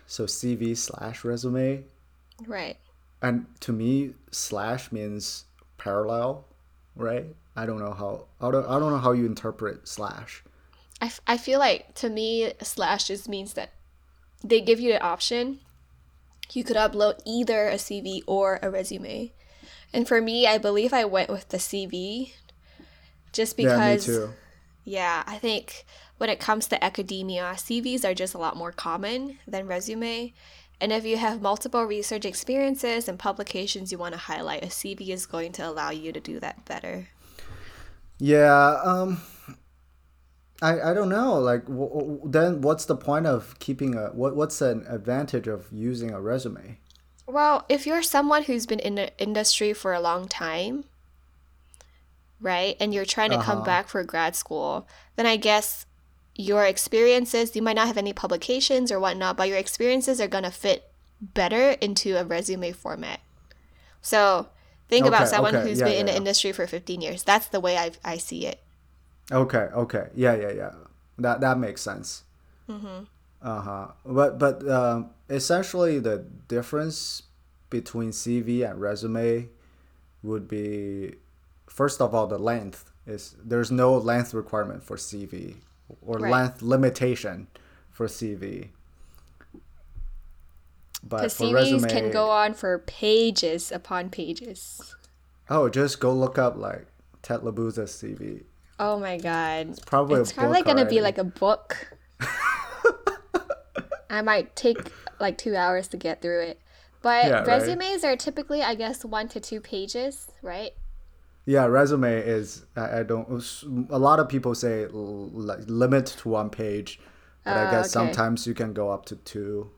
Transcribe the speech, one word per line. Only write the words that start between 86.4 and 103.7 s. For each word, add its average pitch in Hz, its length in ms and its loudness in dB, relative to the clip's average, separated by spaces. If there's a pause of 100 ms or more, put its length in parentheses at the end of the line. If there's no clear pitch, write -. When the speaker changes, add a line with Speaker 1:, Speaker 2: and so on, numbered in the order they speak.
Speaker 1:
limitation 123 840 2 (440)
for 113 180 -4
C 107 260 -6
V. 95 360 -10 (2250)
But - 180 -4
Speaker 2:
'Cause 226 160 0
Speaker 1:
for - 80 -2
Speaker 2:
C 240 80 4
Vs 262 200 8
Speaker 1:
resume 240 180 4
Speaker 2:
can 220 200 2
go 214 200 2
on 214 240 4
for 185 240 0
pages 214 920 2
upon 180 400 -6
pages. 180 840 -10 (540)
Speaker 1:
Oh, 127 200 4
just 139 320 0
go 131 120 4
look 131 260 2
up, 123 180 4
like, 101 300 -8 (360)
Ted 117 180 -4
Labuza's 113 540 -4
C 107 200 -10
V. 104 280 -10 (380)
Speaker 2:
Oh 208 180 0
my 190 180 -4
God. 165 540 -2
Speaker 1:
It's - 100 -12
probably 143 380 4
a 123 40 4
Speaker 2:
It's 107 100 -2
probably 302 260 4
Speaker 1:
book 349 80 2
Speaker 2:
gonna 269 180 6
be 220 140 4
Speaker 1:
already. - 40 4
Speaker 2:
like 196 160 0
a 185 60 0
book. - 680 -2 (260)
Speaker 1:
<laughs> - 1900 -4